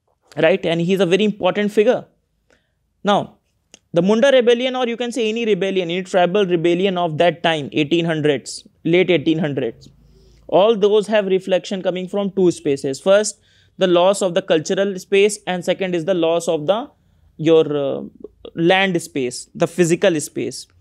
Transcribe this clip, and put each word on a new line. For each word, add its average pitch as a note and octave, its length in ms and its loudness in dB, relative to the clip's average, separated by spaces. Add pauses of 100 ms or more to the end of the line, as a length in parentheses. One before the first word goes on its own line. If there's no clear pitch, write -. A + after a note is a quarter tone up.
(380)
right? F3 280 2
And E3 140 0
he's F3 200 0
a G3 60 2
very F#3 200 2
important G3+ 460 -2
figure. G#3 340 2 (960)
Now, G3 360 -2 (540)
the E3 80 2
Munda A3+ 300 4
rebellion, B3 440 2
or B3+ 120 -2
you A#3 100 -6
can A#3+ 140 -6
say A3+ 180 -2
any A#3 160 -4
rebellion, F#3+ 440 -2
any F3+ 140 -4
tribal F#3 420 0
rebellion F3 520 0
of E3+ 220 -2
that E3+ 240 0
time, D#3+ 280 -2
eighteen E3 340 0
hundreds, D3+ 600 -4 (160)
late F3 280 2
eighteen D#3+ 260 2
hundreds, C#3 520 -6 (580)
all G#3 280 4
those G3+ 320 2
have G#3 200 0
reflection F#3 560 -2
coming F#3 240 -4
from G3+ 240 -4
two F#3 180 2
spaces. C#3 500 -4
First, G#3 400 2 (380)
the F#3 80 0
loss F#3 380 2
of F3+ 100 -2
the F#3 80 0
cultural F#3 560 -2
space, G3+ 480 0
and F3+ 180 -6
second F#3 300 -4
is E3 120 -4
the F#3 100 0
loss E3 320 0
of D#3+ 180 -2
the, A3 240 -2 (480)
your, D#3 400 4
uh, C#3 240 -4 (540)
land F#3 440 2
space, B2+ 540 -6
the D#3+ 140 -2
physical E3+ 520 0
space. C3 460 -8 (160)